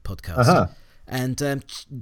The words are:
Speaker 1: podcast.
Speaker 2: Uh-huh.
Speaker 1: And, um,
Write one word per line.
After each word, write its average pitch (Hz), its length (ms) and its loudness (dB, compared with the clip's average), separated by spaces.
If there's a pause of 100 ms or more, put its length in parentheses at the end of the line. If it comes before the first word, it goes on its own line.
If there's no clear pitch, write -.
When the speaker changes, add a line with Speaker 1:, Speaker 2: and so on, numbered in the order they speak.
Speaker 1:
podcast. - 340 -8 (120)
Speaker 2:
Uh-huh. 143 180 6 (400)
Speaker 1:
And, 127 340 -4
um, 139 200 -2 (400)